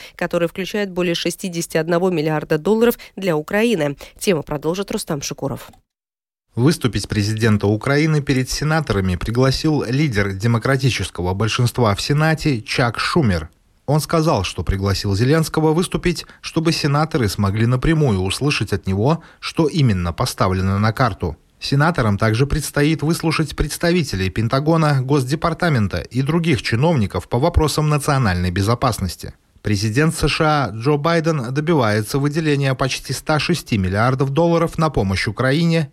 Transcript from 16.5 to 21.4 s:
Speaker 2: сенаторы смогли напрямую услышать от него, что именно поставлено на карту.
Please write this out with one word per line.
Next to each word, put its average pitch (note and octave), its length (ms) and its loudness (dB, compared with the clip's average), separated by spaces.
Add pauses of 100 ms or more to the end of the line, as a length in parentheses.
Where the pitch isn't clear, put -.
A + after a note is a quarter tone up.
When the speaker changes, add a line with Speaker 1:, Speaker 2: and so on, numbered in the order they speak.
Speaker 2:
сенаторы D3 560 0
смогли G#2 380 0
напрямую B2+ 560 2
услышать A#2 500 -2
от F#2+ 160 -4
него, A#2+ 340 0 (160)
что - 300 -2
именно G2 440 2
поставлено F#2+ 680 0
на A2 120 2
карту. G#2+ 440 -2 (240)